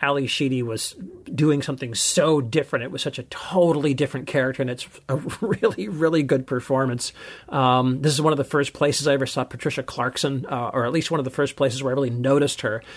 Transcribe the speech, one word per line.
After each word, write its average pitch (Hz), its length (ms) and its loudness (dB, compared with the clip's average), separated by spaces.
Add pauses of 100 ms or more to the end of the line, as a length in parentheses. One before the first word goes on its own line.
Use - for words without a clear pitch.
Ally 143 240 2
Sheedy 131 360 0
was 113 320 -6 (400)
doing 147 280 4
something 127 320 -6
so 151 480 2
different. 120 420 0
It 131 60 -10
was 135 100 -8
such - 180 -6
a 165 60 -8
totally 156 680 2
different 131 320 -2
character, 131 340 0
and 127 100 0
it's 127 160 -8 (220)
a 135 80 0
<laughs> - 240 -8
really, 208 480 0
really 160 340 2
good 131 240 2
performance. 131 680 0 (340)
Um, 127 540 2
this 151 100 4
is 139 80 0
one 156 140 4
of - 20 2
the 139 80 0
first 139 300 0
places 147 340 2
I 139 60 6
ever 135 100 2
saw 127 200 -2
Patricia 135 380 -4
Clarkson, 131 680 -2
uh, 120 240 -4
or 127 100 2
at 123 80 0
least 160 180 -2
one 165 80 0
of 139 60 -2
the 131 60 -4
first 143 260 -2
places 131 260 0
where 131 100 0
I - 20 0
really 135 160 0
noticed 135 500 0
her. 110 220 -4 (140)